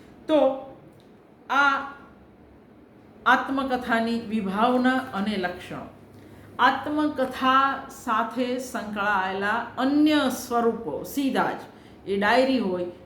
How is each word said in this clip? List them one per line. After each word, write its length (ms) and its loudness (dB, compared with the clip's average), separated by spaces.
તો 120 4
આ 300 2
આત્મકથાની 920 0
વિભાવના 760 2
અને 220 -2
લક્ષણો. 500 -6
આત્મકથા 1300 2
સાથે 540 -2
સંકળાયેલા 1080 -2
અન્ય 420 4
સ્વરૂપો 720 -2
સીધા 500 -2
જ, 100 -10
એ 120 0
ડાયરી 380 4
હોય, 280 -2